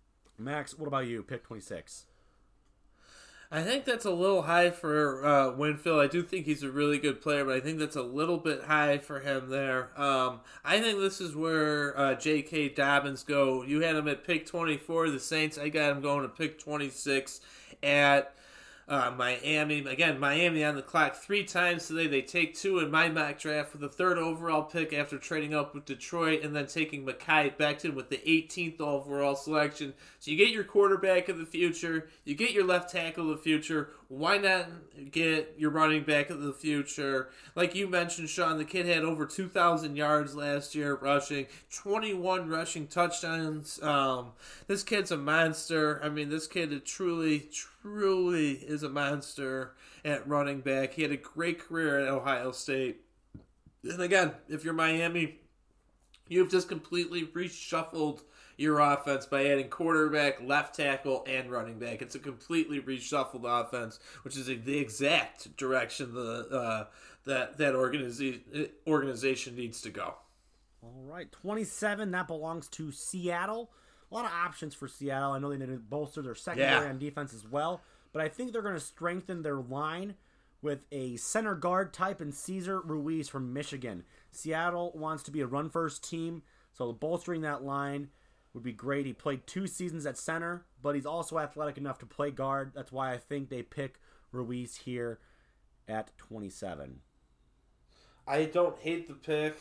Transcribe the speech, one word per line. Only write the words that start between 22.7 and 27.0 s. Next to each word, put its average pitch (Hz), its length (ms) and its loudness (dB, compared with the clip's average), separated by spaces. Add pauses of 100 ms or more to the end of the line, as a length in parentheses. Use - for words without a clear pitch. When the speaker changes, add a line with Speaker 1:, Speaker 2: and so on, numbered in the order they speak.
Speaker 2:
in 147 120 0
my 165 180 6
mock 151 300 -2
draft 151 320 -2
with 147 100 -12
the 143 80 -4
third 175 300 2
overall 165 420 0
pick 156 320 -4
after 147 240 -2
trading 151 380 -4
up 143 180 0
with 143 120 -12
Detroit 160 580 0
and 151 120 -4
then 143 120 -2
taking 151 360 -4